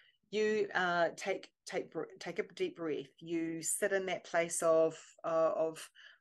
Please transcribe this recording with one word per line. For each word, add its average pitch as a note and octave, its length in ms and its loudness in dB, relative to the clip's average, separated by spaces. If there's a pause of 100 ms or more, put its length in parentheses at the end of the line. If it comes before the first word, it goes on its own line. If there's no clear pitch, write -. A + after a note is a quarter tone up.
(320)
you, G#3+ 420 2
uh, F3 400 4
take, F#3+ 340 -4 (180)
take - 260 -4
br-, D#3+ 100 -4 (160)
take E3+ 220 -6
a G3 40 -4 (120)
deep F3+ 220 -4
breath. C#3+ 280 -4 (140)
You E3 420 -4
sit G3 300 0
in F#3+ 140 0
that F3+ 180 -4
place E3+ 360 0
of, D#3+ 380 6 (240)
uh, E3 320 2
of, D#3+ 340 -2 (320)